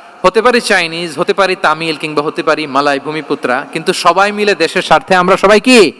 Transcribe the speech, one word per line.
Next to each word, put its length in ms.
হতে 200
পারি 180
চাইনিজ, 580
হতে 140
পারি 240
তামিল, 400
কিংবা 260
হতে 200
পারি 240
মালয় 340
ভূমিপুত্রা, 720
কিন্তু 200
সবাই 400
মিলে 220
দেশের 280
স্বার্থে 320
আমরা 220
সবাই 240
কি? 400